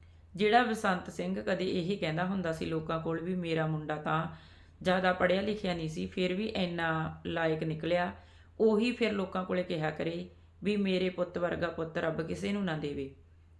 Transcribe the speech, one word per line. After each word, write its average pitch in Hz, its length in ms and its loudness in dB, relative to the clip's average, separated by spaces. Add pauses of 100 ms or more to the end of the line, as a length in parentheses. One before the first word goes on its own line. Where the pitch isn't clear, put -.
(360)
ਜਿਹੜਾ 214 260 8
ਬਸੰਤ 214 480 0
ਸਿੰਘ 185 320 -4
ਕਦੇ 185 220 0
ਇਹ 185 340 0
ਕਹਿੰਦਾ 165 260 0
ਹੁੰਦਾ 185 280 0
ਸੀ 160 140 -4
ਲੋਕਾਂ 160 340 -2
ਕੋਲ 165 200 -2
ਵੀ 175 140 -2
ਮੇਰਾ 160 320 0
ਮੁੰਡਾ 151 300 -2
ਤਾਂ 156 300 0 (560)
ਜ਼ਿਆਦਾ 185 300 4
ਪੜ੍ਹਿਆ 180 280 4
ਲਿਖਿਆ 208 340 0
ਨਹੀਂ 165 140 -4
ਸੀ, 180 180 -4
ਫਿਰ 185 280 0
ਵੀ 208 120 -2
ਇੰਨਾ 165 800 -2
ਲਾਇਕ 165 360 0
ਨਿਕਲਿਆ, 165 500 0 (480)
ਉਹੀ 220 320 4
ਫਿਰ 226 200 2
ਲੋਕਾਂ 185 320 -2
ਕੋਲੇ 185 180 0
ਕਿਹਾ 156 280 -2
ਕਰੇ 165 400 -6 (340)
ਵੀ 208 120 2
ਮੇਰੇ 185 340 2
ਪੁੱਤ 175 280 -2
ਵਰਗਾ 170 300 -2
ਪੁੱਤ 165 300 -6
ਰੱਬ 165 240 -2
ਕਿਸੇ 175 300 -4
ਨੂੰ 202 120 -2
ਨਾ 165 120 -2
ਦੇਵੇ। 143 380 -6 (460)